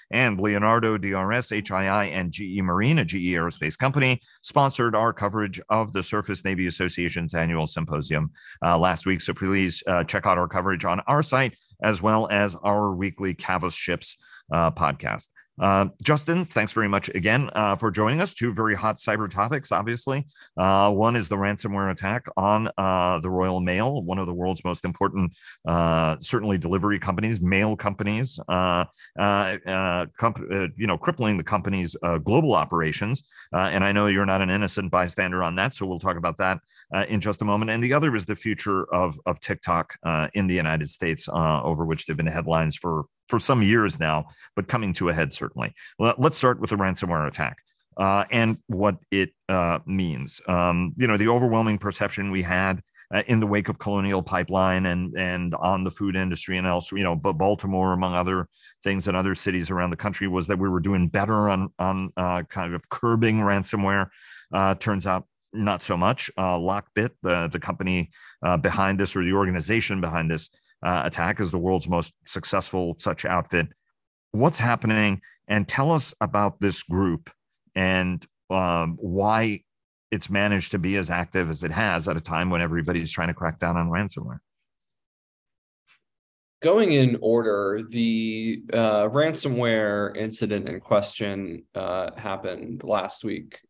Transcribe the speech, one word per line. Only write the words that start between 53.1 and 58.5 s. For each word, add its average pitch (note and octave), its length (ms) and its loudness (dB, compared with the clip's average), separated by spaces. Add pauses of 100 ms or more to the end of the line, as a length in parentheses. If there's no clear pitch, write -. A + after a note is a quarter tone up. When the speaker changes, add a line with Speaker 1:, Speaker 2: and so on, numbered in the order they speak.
Speaker 1:
uh, G2+ 140 0
in A2+ 120 4
the G#2+ 80 2
wake G2+ 220 0
of F#2+ 100 -6
Colonial G2 420 0
Pipeline F#2 680 2
and, F2 300 -2
and F2+ 380 -2
on F#2 300 0
the F2+ 60 -2
food F#2+ 260 -2
industry F#2 400 -2
and F#2 100 0
else, F2 240 0
you G2 120 -2
know, F2 120 2
but E2+ 180 0
Baltimore, F#2+ 600 0
among F2+ 200 0
other F2+ 360 0 (340)